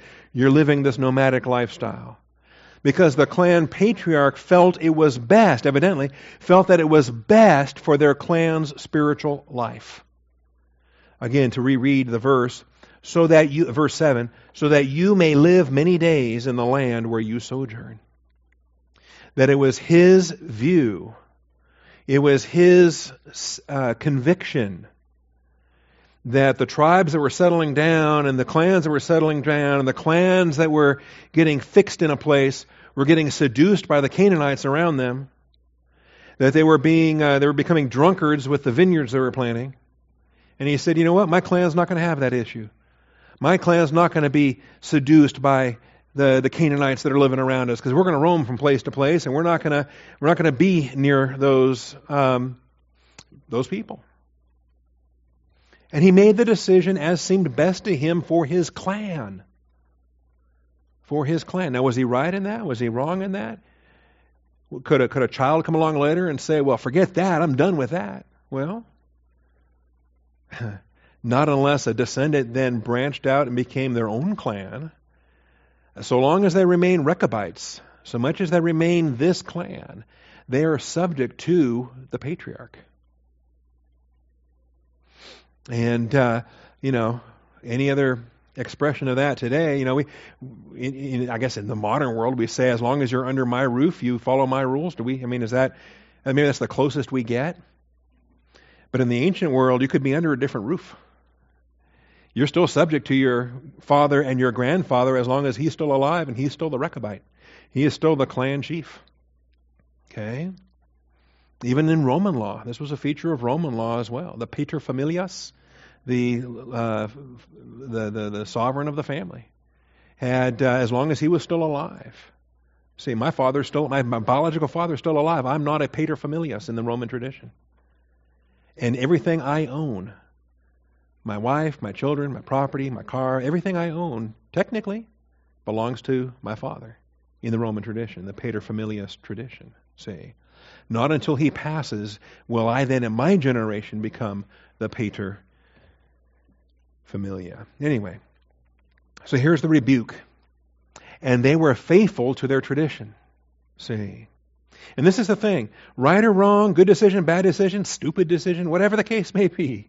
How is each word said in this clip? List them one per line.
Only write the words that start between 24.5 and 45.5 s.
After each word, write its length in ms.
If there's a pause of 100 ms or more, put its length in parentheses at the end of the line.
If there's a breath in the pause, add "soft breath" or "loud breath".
that 320
the 80
tribes 460
that 80
were 100
settling 420
down 540
and 100
the 80
clans 380
that 80
were 80
settling 440
down 360
and 80
the 60
clans 640
that 160
were 280 (320 loud breath)
getting 280
fixed 420
in 80
a 60
place 500 (300 soft breath)
were 80
getting 260
seduced 560
by 140
the 80
Canaanites 560
around 320
them, 320 (1120 soft breath)
that 140
they 120
were 140
being, 440
uh, 160
they 80
were 60
becoming 360
drunkards 600
with 160
the 80
vineyards 400
they 80
were 100
planting. 460 (840)
And 100
he 100
said, 200
"You 60
know 80
what? 160
My 120
clan's 360
not 100
gonna 140
have 200
that 120
issue. 360 (680 soft breath)
My 180
clan's 360
not 200
gonna 180
be 320 (180 soft breath)
seduced 600
by 360 (400 soft breath)